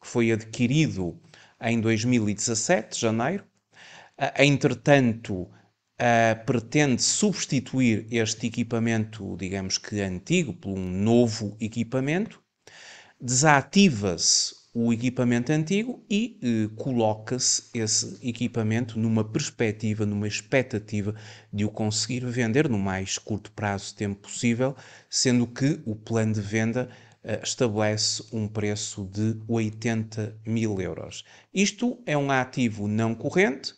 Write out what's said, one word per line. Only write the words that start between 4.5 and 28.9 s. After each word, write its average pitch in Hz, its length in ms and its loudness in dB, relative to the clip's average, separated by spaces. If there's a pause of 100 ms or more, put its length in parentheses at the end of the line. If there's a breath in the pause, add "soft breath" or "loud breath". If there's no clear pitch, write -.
ah, 117 480 4
pretende 120 560 2
substituir 127 1080 0
este 117 360 0
equipamento, 113 920 -2
digamos 95 380 -4
que - 240 -4
antigo, 101 540 0
por - 160 -8
um 95 200 -4
novo 107 680 4
equipamento. 131 840 -4 (800 loud breath)
Desativa-se 131 1400 4 (220)
o 117 140 4
equipamento 120 600 0
antigo 196 580 0
e, 208 320 0
eh, 113 340 0
coloca-se 113 960 -2
esse 107 500 -2
equipamento 113 760 -2
numa 110 260 2
perspectiva, 110 800 -2
numa 104 240 -2
expectativa 104 840 -2 (360 loud breath)
de 104 140 -2
o 104 60 -2
conseguir 113 560 -2
vender 123 420 2
no 110 100 0
mais 95 380 -2
curto - 360 -8
prazo 101 340 -4
de - 80 -14
tempo 101 260 -6
possível, 123 560 -2 (320 loud breath)
sendo 123 380 2
que 135 400 0
o 110 100 -4
plano 110 380 0
de 107 80 -2
venda, 113 480 -2 (340 loud breath)
eh, 110 180 -6
estabelece 107 880 0
um 110 160 -2
preço 104 600 -4